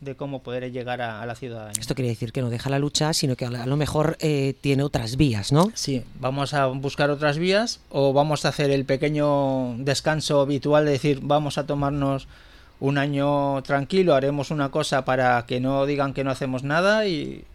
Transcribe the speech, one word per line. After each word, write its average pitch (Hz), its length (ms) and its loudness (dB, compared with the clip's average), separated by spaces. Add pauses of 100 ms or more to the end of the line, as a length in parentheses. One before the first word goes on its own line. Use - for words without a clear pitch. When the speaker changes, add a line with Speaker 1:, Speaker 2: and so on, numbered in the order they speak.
Speaker 1:
de 139 160 -10
cómo 139 260 -8
poder 127 300 -6
llegar 123 280 -6
a, 110 220 -6
a 117 40 -8
la 117 100 -8
ciudadanía. 113 440 -6
Speaker 2:
Esto - 140 -4
quiere 123 160 -2
decir 113 220 -6
que 135 100 -4
no 123 80 -2
deja 117 180 -4
la 139 120 0
lucha, 151 340 0
sino 131 220 0
que 131 100 -6
a 120 200 -8
lo 135 100 0
mejor, 151 440 0
eh, 139 400 0
tiene 139 220 2
otras 123 340 -2
vías, 131 360 2
¿no? 175 220 6
Speaker 1:
Sí, - 300 -4 (140)
vamos 135 360 -2
a 139 120 4
buscar 139 420 -2
otras 147 300 0
vías 190 500 0
o 139 240 2
vamos 143 320 2
a 160 40 2
hacer 139 240 2
el 139 120 2
pequeño 139 920 0
descanso 143 600 0
habitual 143 440 4
de 147 60 2
decir, 135 320 2
"Vamos 143 340 0
a 143 100 -4
tomarnos 143 600 -2 (540)
un 139 180 0
año 139 640 0
tranquilo, 151 540 2
haremos 139 340 0
una 143 200 -2
cosa 143 340 0
para 127 420 2
que 123 140 -2
no 135 260 0
digan 139 280 -2
que 135 100 -4
no 135 80 -2
hacemos 131 320 -4
nada 196 420 2
y 143 380 -6 (100)